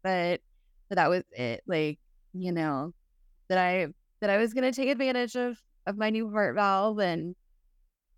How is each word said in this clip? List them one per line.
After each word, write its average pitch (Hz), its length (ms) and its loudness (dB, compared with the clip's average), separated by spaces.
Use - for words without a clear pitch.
that 180 380 0
that 165 200 4
was 180 220 0
it. 117 340 -4
Like, 156 320 -2
you 180 180 -4
know, 156 400 -2
that 185 100 2
I, 180 300 2
that 202 100 2
I 202 80 4
was 220 160 0
gonna 254 180 2
take 262 160 -2
advantage 254 480 -2
of, 247 220 -4
of 202 100 -6
my 214 140 0
new 220 200 -2
heart 202 240 2
valve 202 440 2
and, 175 360 -2